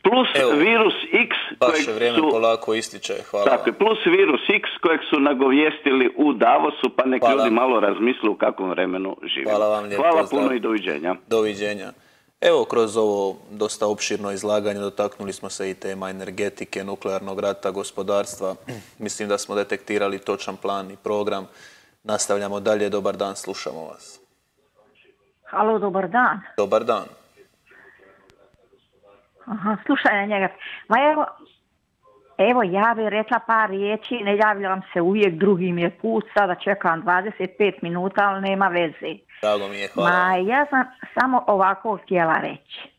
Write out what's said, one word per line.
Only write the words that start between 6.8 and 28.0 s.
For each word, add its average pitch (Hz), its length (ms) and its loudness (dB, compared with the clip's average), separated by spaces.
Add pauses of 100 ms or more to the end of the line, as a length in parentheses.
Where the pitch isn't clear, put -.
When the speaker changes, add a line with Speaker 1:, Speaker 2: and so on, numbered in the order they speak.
Speaker 1:
pa 127 160 0
nek 131 160 2
Speaker 2:
Hvala. 120 140 6
Speaker 1:
ljudi 117 140 2
malo 117 300 4
razmisle 107 480 2
u 98 80 0
kakvom 98 340 -2
vremenu 92 540 -2
živimo. 71 260 -4
Speaker 2:
Hvala 104 180 2
vam 107 160 -2
lijepo, 104 180 -2
Speaker 1:
Hvala 165 180 4
Speaker 2:
pozdrav. 139 220 -2
Speaker 1:
puno 131 120 0
i 117 60 -2
doviđenja. 92 540 -2 (140)
Speaker 2:
Doviđenja. 104 580 -2 (560)
Evo, 160 220 4
kroz 113 320 0
ovo 101 400 0 (160)
dosta 104 340 -4
opširno 101 460 -4
izlaganje 101 480 -2
dotaknuli 101 520 -6
smo 95 180 -12
se 95 200 -8
i 95 40 -8
tema 95 360 -10
energetike, 98 760 -8
nuklearnog 98 560 -8
rata, 98 300 -4
gospodarstva. 98 840 -4 (220)
<clears throat> - 220 -20
Mislim 107 300 -8
da 101 100 0
smo - 160 -8
detektirali 101 640 -2
točan 98 380 -6
plan 98 340 -6
i 101 60 -18
program. 104 500 -4 (580)
Nastavljamo 101 560 -2
dalje. 104 300 0
Dobar 98 260 -2
dan, 98 200 -6
slušamo 80 460 -10
vas. - 380 -20 (1200)
Speaker 3:
Halo, 214 340 0
dobar 190 300 -2
dan. 208 320 0 (160)
Speaker 2:
Dobar 110 280 0
dan. 110 200 -2 (2500)